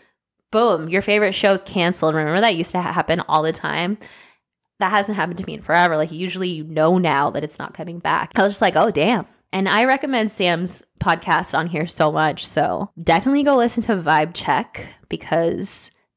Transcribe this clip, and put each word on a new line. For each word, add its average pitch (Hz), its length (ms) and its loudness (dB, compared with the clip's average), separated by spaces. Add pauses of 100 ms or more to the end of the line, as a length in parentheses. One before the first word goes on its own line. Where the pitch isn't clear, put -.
(520)
boom, 202 380 2
your 185 120 0
favorite 208 320 2
show's 196 300 2
canceled. 170 520 0
Remember 160 260 0
that 220 140 2
used 165 160 -4
to 180 100 -2
ha-, 165 100 -4
happen 170 360 -2
all 151 140 2
the 160 100 0
time? 160 460 -4 (840)
That 190 120 0
hasn't 208 240 0
happened 175 240 -4
to 190 60 -8
me - 100 -10
in - 60 -14
forever. 170 360 4
Like, 160 140 0
usually 180 380 -6
you 156 140 -6
know 160 340 2
now 143 340 2
that 147 120 -4
it's 151 160 -10
not - 140 -10
coming 170 260 -12
back. 160 360 -2
I 190 80 2
was 202 100 2
just - 80 -4
like, 190 140 2
"Oh, 196 160 4
damn." 175 340 2 (280)
And 190 160 0
I 214 160 2
recommend 262 440 0
Sam's 175 540 -2 (160)
podcast 180 580 0
on 160 100 -2
here 165 180 -4
so 156 260 0
much. 156 340 -2
So 147 460 -2 (100)
definitely 254 420 2
go 277 120 4
listen 233 280 0
to 220 120 0
Vibe 156 380 2
Check - 520 -4 (240)
because - 800 -4 (280)